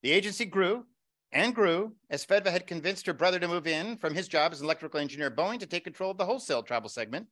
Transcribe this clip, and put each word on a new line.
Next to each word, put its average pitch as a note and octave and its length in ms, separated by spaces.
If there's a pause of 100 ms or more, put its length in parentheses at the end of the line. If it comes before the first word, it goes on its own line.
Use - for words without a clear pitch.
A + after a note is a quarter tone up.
The C3 80
agency G3+ 320
grew G3 400 (480)
and A3 240
grew G3+ 400 (140)
as D3 160
Fedva G3 260
had F3+ 160
convinced F3 380
her F3+ 80
brother F3 260
to F3 80
move E3+ 180
in E3 300
from D#3+ 180
his F#3 140
job E3 240
as C#3 80
an C#3+ 60
electrical D#3 340
engineer C#3+ 280
at A#2+ 100
Boeing G3+ 240
to F#3+ 40
take E3+ 200
control F#3 260
of F#3+ 60
the F#3+ 80
wholesale F3+ 380
travel A2+ 260
segment. B2 420